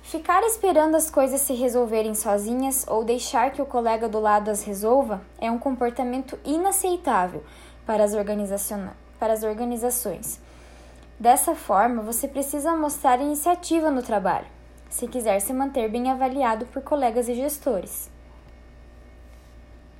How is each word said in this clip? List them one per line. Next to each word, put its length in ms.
Ficar 420
esperando 500
as 160
coisas 300
se 120
resolverem 600
sozinhas 720
ou 160
deixar 480
que 100
o 60
colega 420
do 120
lado 320
as 100
resolva 580
é 100
um 80
comportamento 840
inaceitável 1000
para 200
as 100
organizaciona-, 800
para 140
as 100
organizações. 1000
Dessa 380
forma, 480
você 240
precisa 480
mostrar 440
iniciativa 720
no 100
trabalho, 460
se 200
quiser 320
se 120
manter 380
bem 180
avaliado 580
por 160
colegas 460
e 60
gestores. 720